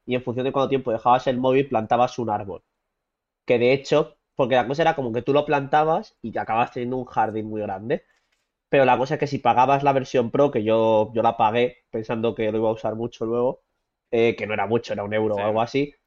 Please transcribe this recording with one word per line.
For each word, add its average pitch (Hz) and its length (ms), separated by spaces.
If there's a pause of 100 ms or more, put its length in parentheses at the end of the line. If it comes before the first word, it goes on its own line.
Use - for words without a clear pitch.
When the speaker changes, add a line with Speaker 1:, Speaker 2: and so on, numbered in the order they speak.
Speaker 1:
y 123 100
en 123 80
función 123 220
de 135 60
cuánto 135 180
tiempo 127 220
dejabas 123 360
el 127 100
móvil, 131 320
plantabas 117 500
un 113 100
árbol. 101 340 (840)
Que 123 140
de 123 140
hecho, 147 440 (180)
porque 131 200
la 120 120
cosa 147 160
era 160 120
como 123 160
que 117 100
tú 135 120
lo 147 120
plantabas 151 760
y 113 100
te 113 80
acabas 113 320
teniendo 123 260
un 123 80
jardín 110 420
muy 107 140
grande. 104 440 (640)
Pero 139 160
la 123 120
cosa 135 180
es - 40
que 147 80
si 135 120
pagabas 131 440
la 143 100
versión 123 380
pro, 139 200
que 110 120
yo, 110 500
yo 113 80
la 113 160
pagué 120 540
pensando 113 440
que 110 160
lo 110 80
iba 110 100
a 110 40
usar 110 220
mucho 113 300
luego, 120 360 (500)
eh, 117 260
que 104 100
no 107 60
era 101 140
mucho, 113 260
era 101 100
un 101 100
euro 110 220
Speaker 2:
Sí. 101 60
Speaker 1:
o 104 40
algo 107 160
así, 139 320 (140)